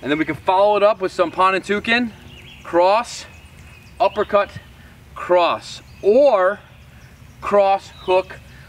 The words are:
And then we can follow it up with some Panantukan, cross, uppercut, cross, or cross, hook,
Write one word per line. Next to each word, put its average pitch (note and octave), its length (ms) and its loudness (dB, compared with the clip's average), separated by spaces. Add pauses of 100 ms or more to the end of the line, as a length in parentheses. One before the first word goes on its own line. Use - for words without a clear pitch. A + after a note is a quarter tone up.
And C3 80 -6
then D3+ 80 -2
we D#3 60 -2
can D3+ 100 -8
follow G3+ 420 2
it G3 60 -2
up G3+ 180 2
with F#3 120 -6
some E3+ 180 -2
Panantukan, G3 800 -2 (540)
cross, F#3+ 600 0 (760)
uppercut, G3+ 500 -2 (640)
cross, - 680 -2 (200)
or B3 560 4 (840)
cross, G3 480 2
hook, F#3 500 -4 (280)